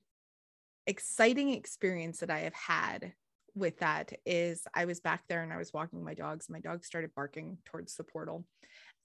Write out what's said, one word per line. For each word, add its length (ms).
exciting 640
experience 680
that 100
I 100
have 140
had 600
with 240
that 340
is 500
I 100
was 160
back 260
there 160
and 100
I 40
was 160
walking 320
my 100
dogs. 340
My 120
dog 240
started 300
barking 500
towards 320
the 80
portal, 420